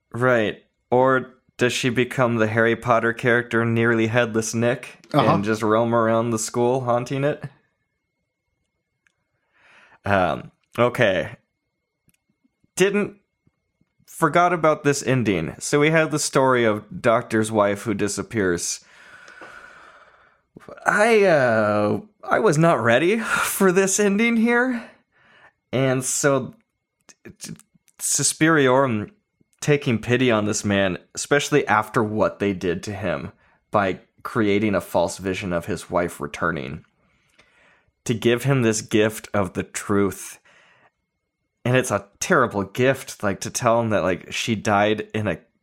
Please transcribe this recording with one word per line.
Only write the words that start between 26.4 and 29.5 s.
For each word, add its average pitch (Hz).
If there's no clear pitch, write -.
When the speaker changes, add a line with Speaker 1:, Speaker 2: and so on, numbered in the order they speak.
Speaker 1:
t-, -
t-, -
Suspiriorum 135